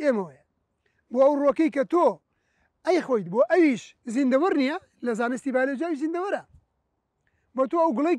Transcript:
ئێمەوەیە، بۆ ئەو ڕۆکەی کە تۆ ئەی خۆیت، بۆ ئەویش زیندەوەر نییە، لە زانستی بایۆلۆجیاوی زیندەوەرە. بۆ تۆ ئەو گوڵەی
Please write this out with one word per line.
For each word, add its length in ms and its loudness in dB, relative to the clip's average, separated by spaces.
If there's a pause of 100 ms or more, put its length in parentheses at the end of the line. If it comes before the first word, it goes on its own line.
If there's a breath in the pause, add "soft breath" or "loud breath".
ئێمەوەیە، 400 -2 (680)
بۆ 140 -4
ئەو 80 4 (100)
ڕۆکەی 320 2
کە 160 0
تۆ 140 4 (800)
ئەی 200 2
خۆیت، 280 -2
بۆ 80 2 (100)
ئەویش 320 2 (300)
زیندەوەر 480 2
نییە، 160 -2 (280)
لە 140 -2
زانستی 360 -4
بایۆلۆجیاوی 480 -2
زیندەوەرە. 400 -6 (1120)
بۆ 160 -2
تۆ 120 -2
ئەو 140 2
گوڵەی 220 0